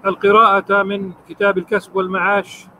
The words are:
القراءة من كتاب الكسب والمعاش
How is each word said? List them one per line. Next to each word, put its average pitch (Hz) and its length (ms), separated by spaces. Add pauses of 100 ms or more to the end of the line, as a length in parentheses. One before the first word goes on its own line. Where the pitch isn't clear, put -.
القراءة 202 760
من 196 300 (160)
كتاب 196 300
الكسب 185 380
والمعاش 190 680 (120)